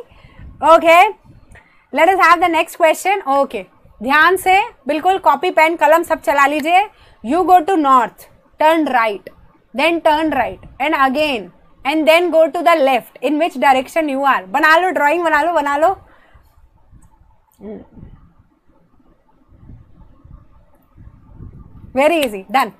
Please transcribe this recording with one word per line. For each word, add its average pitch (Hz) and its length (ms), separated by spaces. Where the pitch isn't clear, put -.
okay, 330 460
let 320 120
us 370 120
have 339 180
the 349 120
next 330 300
question। 359 480
ओके, 269 380
ध्यान 311 340
से 370 260
बिल्कुल 339 300
copy, 320 320
pen, 320 260
कलम 320 260
सब 320 180
चला 277 260
लीजिए। 320 440
You 285 140
go 359 200
to 381 160
north, 262 480
turn 311 240
right, 226 420
then 320 240
turn 320 300
right, 220 280
and 302 120
again, 277 480
and 302 220
then 339 220
go 320 160
to 320 100
the 339 200
left, 262 480
in 294 160
which 339 160
direction 269 540
you 269 160
are। 226 180
बना 311 320
लो, 359 140
ड्राइंग 302 340
बना 311 180
लो, 339 100
बना 285 240
लो। 320 120
Very 302 280
easy, 208 180
done। 240 280